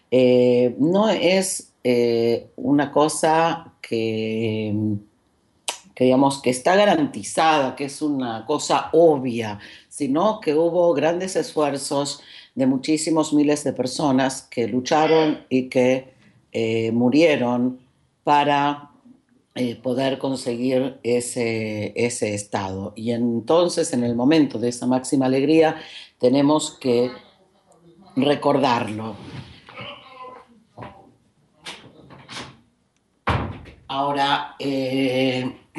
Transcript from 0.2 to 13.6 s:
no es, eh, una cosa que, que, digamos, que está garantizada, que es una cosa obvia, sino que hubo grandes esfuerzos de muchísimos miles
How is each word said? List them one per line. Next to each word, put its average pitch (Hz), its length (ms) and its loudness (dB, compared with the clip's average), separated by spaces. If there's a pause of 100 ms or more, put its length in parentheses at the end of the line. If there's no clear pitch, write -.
no 190 320 2
es, 185 600 0 (100)
eh, 117 640 0 (100)
una 143 360 0
cosa 156 880 0
que, 110 920 -4 (1200)
que, 127 100 0
digamos, 135 360 4
que 127 100 -2
está 175 260 2
garantizada, 156 1000 2
que 143 120 -8
es - 160 -12
una 127 440 -4
cosa 151 460 -2
obvia, 127 640 2 (300)
sino 160 500 -2
que 147 160 -2
hubo 170 400 2
grandes 170 400 -2
esfuerzos 143 840 -4 (340)
de 131 140 0
muchísimos 151 640 0
miles 147 320 2